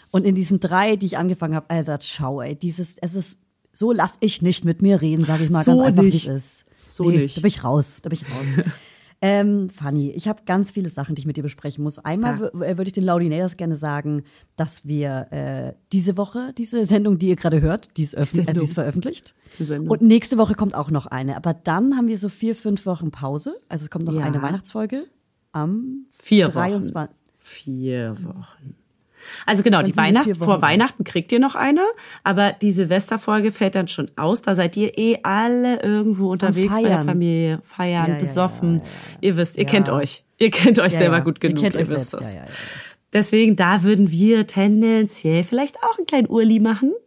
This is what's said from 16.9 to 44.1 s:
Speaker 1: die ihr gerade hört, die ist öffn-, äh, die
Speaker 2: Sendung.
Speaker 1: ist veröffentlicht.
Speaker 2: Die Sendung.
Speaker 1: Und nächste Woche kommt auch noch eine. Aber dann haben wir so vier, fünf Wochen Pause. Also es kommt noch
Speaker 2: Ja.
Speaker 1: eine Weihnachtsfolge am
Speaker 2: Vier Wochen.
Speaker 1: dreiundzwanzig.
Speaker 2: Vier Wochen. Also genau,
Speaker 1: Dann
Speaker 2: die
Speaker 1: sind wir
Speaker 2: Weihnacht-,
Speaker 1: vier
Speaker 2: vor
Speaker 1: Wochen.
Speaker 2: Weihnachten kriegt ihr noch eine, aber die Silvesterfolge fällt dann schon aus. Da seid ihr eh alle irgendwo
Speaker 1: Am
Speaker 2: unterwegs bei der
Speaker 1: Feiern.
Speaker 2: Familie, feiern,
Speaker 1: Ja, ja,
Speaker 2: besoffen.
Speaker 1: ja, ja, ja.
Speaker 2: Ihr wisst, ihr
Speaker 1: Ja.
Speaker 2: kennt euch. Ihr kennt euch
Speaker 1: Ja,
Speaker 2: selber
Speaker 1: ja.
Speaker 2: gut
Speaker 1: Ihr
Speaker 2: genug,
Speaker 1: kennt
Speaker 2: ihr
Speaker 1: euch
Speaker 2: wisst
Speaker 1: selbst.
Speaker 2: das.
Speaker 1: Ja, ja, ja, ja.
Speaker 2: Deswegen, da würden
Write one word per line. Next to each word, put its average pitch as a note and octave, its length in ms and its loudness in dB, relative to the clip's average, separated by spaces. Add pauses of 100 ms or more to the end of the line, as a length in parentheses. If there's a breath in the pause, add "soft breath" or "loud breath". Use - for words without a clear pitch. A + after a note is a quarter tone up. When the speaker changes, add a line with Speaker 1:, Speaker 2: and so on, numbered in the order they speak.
Speaker 1:
die F3 120 -2
ihr F3+ 40 4
gerade D#3+ 260 0
hört, - 360 -2
die D#3+ 80 -2
ist D3 120 -10
öffn-, C#3+ 220 -2
äh, F3+ 40 2
die E3 40 0
Speaker 2:
Sendung. E3 180 0
Speaker 1:
ist D3+ 100 -2
veröffentlicht. F3 600 -6 (240 soft breath)
Speaker 2:
Die E3 60 -6
Sendung. D3+ 260 -4
Speaker 1:
Und E3 120 2
nächste A3+ 360 6
Woche A3 160 4
kommt G3+ 220 -2
auch D3 160 -4
noch C#3+ 140 -2
eine. C3 300 -6
Aber E3+ 160 -2
dann F#3+ 440 0
haben A#3+ 100 0
wir A3+ 100 -2
so G3+ 120 -6
vier, A3+ 260 -4
fünf G#3 320 -4
Wochen E3 240 -4
Pause. D3 460 -8 (120)
Also D3+ 140 -8
es D3+ 80 -14
kommt E3 140 -8
noch D#3+ 100 -4
Speaker 2:
Ja. D#3 80 -2
Speaker 1:
eine C#3+ 180 -2
Weihnachtsfolge G#3+ 640 -6 (440)
am A#3 640 -6
Speaker 2:
Vier G3+ 340 2
Wochen. - 80 -2
Speaker 1:
dreiundzwanzig. F3 600 -4 (240)
Speaker 2:
Vier B2+ 800 -8
Wochen. - 540 -16 (680 loud breath)
Also G#3+ 180 2
genau, G3+ 140 6
Speaker 1:
Dann D3 80 2
Speaker 2:
die F#3+ 60 0
Speaker 1:
sind E3 100 -2
wir D#3 60 4
Speaker 2:
Weihnacht-, A3 160 4
Speaker 1:
vier G3+ 120 -2
Speaker 2:
vor E3 100 -2
Speaker 1:
Wochen. F#3 160 4
Speaker 2:
Weihnachten G3 420 2
kriegt - 280 -4
ihr A#3+ 80 4
noch C4 160 2
eine, D4 260 2 (400 loud breath)
aber G3 300 2
die G#3 180 0
Silvesterfolge G3+ 800 0
fällt F#3+ 240 -2
dann F#3 140 0
schon - 280 -6
aus. F3+ 260 0
Da G3 120 0
seid F3 220 0
ihr G#3 200 -2
eh A3+ 260 2
alle A#3+ 600 0
irgendwo G#3 440 0
Speaker 1:
Am F#3 60 0
Speaker 2:
unterwegs F#3+ 420 0
bei A3+ 80 2
der A3+ 100 4
Speaker 1:
Feiern. D#3 140 0
Speaker 2:
Familie, E3 560 0
feiern, F3 440 -2
Speaker 1:
Ja, D#3+ 80 0
ja, D3 60 -4
Speaker 2:
besoffen. F3 560 0
Speaker 1:
ja, D#3 80 -2
ja, - 40 -16
ja. - 340 -18
Speaker 2:
Ihr F#3 140 2
wisst, E3+ 220 -2
ihr G3+ 60 2
Speaker 1:
Ja. - 60 -2
Speaker 2:
kennt G3+ 180 2
euch. - 360 -4 (140)
Ihr A3 120 4
kennt G#3 280 6
euch F#3+ 140 4
Speaker 1:
Ja, E3 80 0
Speaker 2:
selber E3+ 180 4
Speaker 1:
ja. E3+ 60 0
Speaker 2:
gut D#3+ 180 -2
Speaker 1:
Ihr D#3+ 80 2
Speaker 2:
genug, D3 140 0
Speaker 1:
kennt G3+ 100 0
Speaker 2:
ihr D#3 60 -2
Speaker 1:
euch E3 100 -2
Speaker 2:
wisst C#3 220 -4
Speaker 1:
selbst. - 140 0
Speaker 2:
das. G#2 60 -8
Speaker 1:
Ja, F2+ 60 -14
ja, - 60 -16
ja, - 60 -18
ja. - 60 -16 (560 loud breath)
Speaker 2:
Deswegen, G#3+ 440 6
da F#3 260 4
würden G3+ 280 4